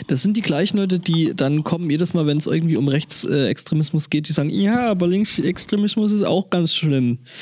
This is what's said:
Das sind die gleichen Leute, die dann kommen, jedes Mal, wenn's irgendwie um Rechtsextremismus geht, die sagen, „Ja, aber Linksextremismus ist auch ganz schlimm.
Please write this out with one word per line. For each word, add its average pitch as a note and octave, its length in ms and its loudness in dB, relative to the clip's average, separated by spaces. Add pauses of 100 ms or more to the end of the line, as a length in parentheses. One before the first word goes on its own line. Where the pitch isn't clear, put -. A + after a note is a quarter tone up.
Das C3 140 0
sind G3+ 140 2
die A3+ 60 -2
gleichen F3+ 360 0
Leute, F#3 200 0
die E3 380 0
dann D3 260 0
kommen, E3+ 280 -2
jedes D#3+ 240 0
Mal, D#3+ 120 2
wenn's D3 200 0
irgendwie D#3+ 300 0
um C#3 120 2
Rechtsextremismus D3 1200 0
geht, D3+ 180 -2
die - 40 -2
sagen, D3 180 0
„Ja, A3+ 380 0
aber F3+ 200 2
Linksextremismus G#3 1000 0
ist G#3 140 2
auch F#3+ 260 0
ganz E3+ 240 0
schlimm. B2+ 440 2 (240)